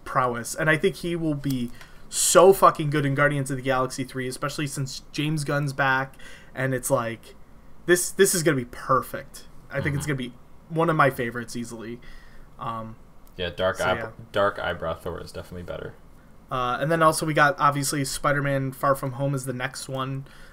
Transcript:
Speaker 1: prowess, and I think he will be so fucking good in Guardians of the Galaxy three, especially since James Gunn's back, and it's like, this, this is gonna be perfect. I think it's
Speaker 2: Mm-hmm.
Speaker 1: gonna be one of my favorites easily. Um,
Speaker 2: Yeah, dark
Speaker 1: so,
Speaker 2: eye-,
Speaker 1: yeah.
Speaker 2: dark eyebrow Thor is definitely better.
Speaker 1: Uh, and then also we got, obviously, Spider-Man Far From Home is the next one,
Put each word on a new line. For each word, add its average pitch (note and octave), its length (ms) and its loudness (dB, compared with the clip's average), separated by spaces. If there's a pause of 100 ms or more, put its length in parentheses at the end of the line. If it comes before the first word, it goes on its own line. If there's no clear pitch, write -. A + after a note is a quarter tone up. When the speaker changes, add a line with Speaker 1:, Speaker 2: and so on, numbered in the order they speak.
Speaker 1:
prowess, A#2+ 480 0
and D#3 160 0
I D#3 80 6
think E3+ 200 0
he E3+ 180 -4
will E3 180 0
be C3+ 380 -2 (380)
so F#3 440 10
fucking D3+ 380 6
good D3+ 140 2
in C#3 100 0
Guardians C#3+ 340 2
of C#3+ 80 -4
the B2 60 -8
Galaxy C3 400 0
three, B2+ 240 -6
especially C#3+ 400 -4
since C3+ 340 -6 (100)
James D3+ 320 -2
Gunn's C#3+ 300 -2
back, C3+ 420 0 (380)
and C3 220 -2
it's B2+ 160 -4
like, A#2 420 -2 (520)
this, F3+ 260 4
this F#3+ 240 4
is E3 80 -2
gonna D3+ 140 4
be A#2+ 80 -2
perfect. - 800 -4 (280)
I C3+ 100 -6
think C#3+ 140 -2
it's C3+ 100 -4
Speaker 2:
Mm-hmm. D3+ 80 -2
Speaker 1:
gonna B2+ 160 -6
be - 40 -16 (360)
one E3 200 2
of D#3+ 80 2
my C#3+ 120 6
favorites A#2+ 460 -6
easily. A#2 440 -10 (580)
Um, A2+ 380 -10 (400)
Speaker 2:
Yeah, F2 140 -4
dark F#2 300 0
Speaker 1:
so, F2 60 -2
Speaker 2:
eye-, F#2 100 2
Speaker 1:
yeah. A2+ 120 -6 (240)
Speaker 2:
dark G2+ 260 2
eyebrow E2+ 360 -4
Thor E2+ 260 -8
is F2 140 -14
definitely F2 300 -12
better. - 300 -10 (560)
Speaker 1:
Uh, B2 300 -2
and C#3+ 100 0
then E3 140 2
also D#3+ 220 4
we D#3 80 0
got, D3 260 6
obviously, C#3+ 460 2
Spider-Man C#3 680 0
Far C#3 240 2
From C3+ 180 -6
Home C#3 220 -2
is C3 100 -4
the C3 80 -6
next B2+ 360 -8
one, C3+ 360 -6 (280)